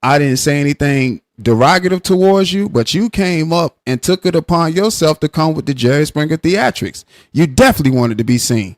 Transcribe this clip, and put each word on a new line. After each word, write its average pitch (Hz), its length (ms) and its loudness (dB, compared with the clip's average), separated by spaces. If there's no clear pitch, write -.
I 139 180 2
didn't 135 180 0
say 143 220 -2
anything 143 640 -2
derogative 175 640 2
towards 190 500 2
you, 202 160 -2
but 117 240 -2
you 208 160 -2
came 170 440 -2
up 165 320 -2
and 127 160 -4
took - 240 -2
it 175 100 0
upon 165 380 0
yourself 175 480 0
to 151 80 -2
come 160 240 -2
with 156 120 -6
the 143 80 -4
Jerry 139 320 0
Springer 151 320 -4
theatrics. - 680 -4
You 165 160 2
definitely 139 500 2
wanted 117 200 0
to 113 60 -2
be 120 140 0
seen. 110 400 -2